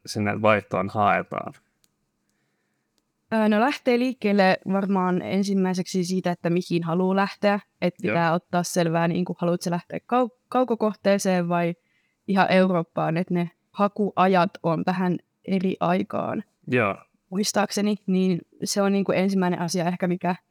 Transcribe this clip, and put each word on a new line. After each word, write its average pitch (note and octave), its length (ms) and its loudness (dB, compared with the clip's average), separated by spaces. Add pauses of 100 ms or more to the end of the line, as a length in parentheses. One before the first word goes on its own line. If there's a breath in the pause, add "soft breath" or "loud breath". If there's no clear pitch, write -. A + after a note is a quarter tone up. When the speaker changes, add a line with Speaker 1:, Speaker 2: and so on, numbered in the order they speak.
Speaker 1:
sinne G#2 360 -4
vaihtoon G2+ 480 2
haetaan? F#2+ 640 -2 (1800)
Speaker 2:
Ää, A3 180 2
no G#3 100 2
lähtee B3 400 2
liikkeelle G3+ 580 2 (160)
varmaan F#3 480 0
ensimmäiseksi F#3 800 -2
siitä, F3+ 280 -2
että F3 180 -4
mihin E3+ 340 0
haluaa F#3 320 0
lähteä. G3+ 440 0 (220)
Et F3+ 180 0
Speaker 1:
Joo. D3+ 140 -2
Speaker 2:
pitää E3 200 2
ottaa F3 300 -2
selvää, E3 440 0
niinku, F3 320 -2
haluatko F3 300 -2
lähteä E3+ 300 -6
kau-, B3 400 -2 (100)
kaukokohteeseen G3+ 1000 0
vai F3 260 0 (520)
ihan F#3+ 240 2
Eurooppaan, E3+ 640 0
et F#3 120 -4
ne F3 200 -2 (220)
hakuajat F#3+ 800 2 (140)
on E3+ 220 -2
vähän F3+ 320 0 (280)
eri F#3 340 -2
aikaan. F3+ 640 -2 (240)
Speaker 1:
Joo. A2+ 280 0 (340)
Speaker 2:
Muistaakseni, G#3 640 -2 (120)
niin F#3 320 2 (240)
se G3+ 180 -2
on, G3 100 2
niinku, G3 200 0
ensimmäinen F3+ 500 0
asia E3+ 260 -2
ehkä, F3+ 200 -2
mikä F3 280 -2 (160)